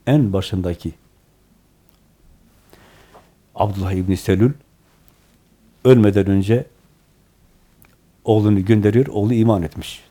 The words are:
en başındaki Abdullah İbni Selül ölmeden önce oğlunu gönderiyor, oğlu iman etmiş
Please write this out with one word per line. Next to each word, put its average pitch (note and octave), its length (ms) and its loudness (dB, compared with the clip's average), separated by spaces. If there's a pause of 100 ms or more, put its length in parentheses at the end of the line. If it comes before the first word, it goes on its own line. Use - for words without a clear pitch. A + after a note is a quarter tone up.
en B2 260 0
başındaki F2+ 600 -6 (2500)
Abdullah G2 360 -4
İbni F#2 260 -2
Selül A2 360 0 (1300)
ölmeden G#2 420 4
önce G2 380 0 (1600)
oğlunu G#2 400 2
gönderiyor, G#2+ 420 2
oğlu G#2 260 -2
iman A2+ 300 0
etmiş - 480 -14